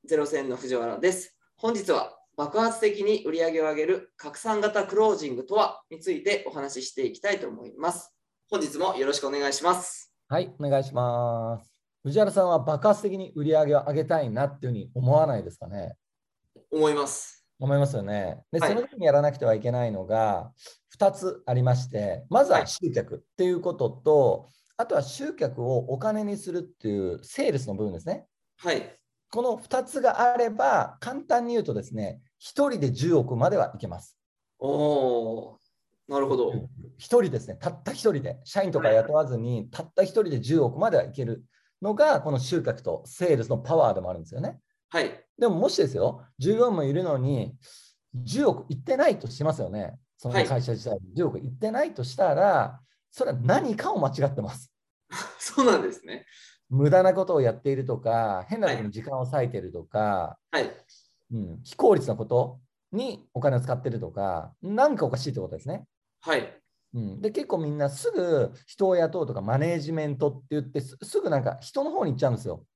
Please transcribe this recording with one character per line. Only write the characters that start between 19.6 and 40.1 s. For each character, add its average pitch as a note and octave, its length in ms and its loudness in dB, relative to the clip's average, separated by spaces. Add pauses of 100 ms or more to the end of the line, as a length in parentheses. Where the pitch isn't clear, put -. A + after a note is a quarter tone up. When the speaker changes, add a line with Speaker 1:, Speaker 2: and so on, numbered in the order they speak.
Speaker 2:
け A#2 120 -2
な B2 120 0
い A2+ 80 -2
の F#2+ 140 -6
が、 G#2+ 480 0 (340)
二 G3 240 2
つ F#3 320 -6
あ B2+ 80 -2
り B2 100 2
ま B2 140 4
し - 120 -6
て、 G#2 420 -4
ま C4 160 6
ず - 60 4
は - 140 4
集 E3+ 260 -4
客 - 240 -2
っ - 20 -14 (180)
て F#3 80 2
い F3+ 60 2
う E3+ 100 0
こ F3 140 -2
と A#2 160 -2
と、 C#3+ 480 4
Speaker 1:
は - 80 -16
い。 - 20 -20 (300)
Speaker 2:
あ A#3 80 0
と A3+ 80 -2
は D3 80 2
集 C#4 320 -8
客 B2+ 360 -4
を C3 60 2 (160)
お C3+ 60 -4
金 G#3+ 260 -2
に G3+ 140 -4
す F#3+ 120 -10
る F3 100 -4
っ - 20 -10
て - 260 -10
い F#2+ 260 -2
う - 80 -12
セ - 280 -4
ー - 20 -2
ル C3+ 60 0
ス B2+ 80 -6
の G2+ 80 -6
部 G#2+ 100 -4
分 G2 80 -4
で E2 80 -10
す A2+ 80 -10
ね。 A3+ 180 -6 (300)
Speaker 1:
は E3+ 160 -4
い。 - 220 -4 (360)
Speaker 2:
こ A#3 120 -4
の A3+ 160 -2
二 B3+ 260 -2
つ C4+ 160 -6
が A#3+ 320 6
あ A#3+ 60 0
れ A#3 100 4
ば、 A3 520 2
簡 C#4 200 -8
単 A#3+ 260 0
に A#3+ 60 -4
言 A#3 80 2
う - 40 -4
と B2 100 -4
で G2+ 80 -4
す - 120 -14
ね、 G#2 280 -6 (160)
一 C#4+ 320 0
人 G#3 100 -4
で C3+ 100 2
十 D3+ 220 0
億 B2 240 2
ま D3+ 140 4
で G3+ 80 0
は - 160 0
い G2+ 40 -14
け G#2+ 80 -10
ま E2+ 140 -10
す。 - 160 -20 (420)
Speaker 1:
お C3 960 0
ー、 - 0 - (520)
な C#3 100 0
る C#3 80 2
ほ C3+ 80 2
ど。 A#2+ 200 2 (420)
Speaker 2:
一 - 240 4
人 F#3 100 0
で - 80 -4
す - 80 -8
ね。 - 100 -12
た - 120 -6
っ - 140 -8
た A3+ 100 -8
一 A3+ 180 2
人 C#3 120 -2
で。 - 220 -8
社 G3 180 -4
員 F#3 80 -2
と D#3 100 0
か A2 80 2
雇 A2+ 240 6
わ D3+ 140 4
ず B2+ 100 -4
に、 A#2+ 200 -4
Speaker 1:
は G#2 80 -6
い。 - 60 -16
Speaker 2:
た - 120 -8
っ - 100 -12
た F#3+ 100 4
一 F#3+ 100 4